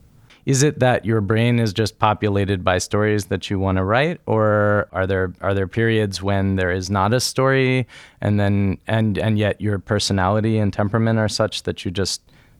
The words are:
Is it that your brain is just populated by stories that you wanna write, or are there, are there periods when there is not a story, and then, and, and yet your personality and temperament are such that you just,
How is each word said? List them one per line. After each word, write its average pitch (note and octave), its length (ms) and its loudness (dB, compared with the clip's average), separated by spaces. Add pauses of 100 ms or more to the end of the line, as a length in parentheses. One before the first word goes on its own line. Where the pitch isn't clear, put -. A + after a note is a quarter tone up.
(460)
Is C3+ 180 2
it D3 160 0
that B2 260 2
your A2 160 0
brain A2+ 380 2
is A2 140 -2
just G#2+ 260 -4
populated G2+ 640 0
by F#2 160 2
stories G#2 460 0
that - 240 -6
you G2 100 -2
wanna F#2+ 240 0
write, C3 420 0
or G#2 680 0
are F#2+ 160 -2
there, F#2 340 -2
are G2 120 -2
there G2 140 -2
periods G#2+ 560 -2
when G2 320 0
there F#2 160 0
is F#2 180 -4
not G2+ 240 2
a B2+ 60 0
story, C3 680 0 (360)
and G#2 180 0
then, G2+ 380 0 (100)
and, A2 300 0
and G#2 200 0
yet G#2 240 0
your G#2 180 -2
personality G#2 800 0
and G#2 160 2
temperament A2+ 460 0
are G#2+ 100 2
such - 340 -2
that - 220 -6
you G2 60 -4
just, F#2 300 -4 (380)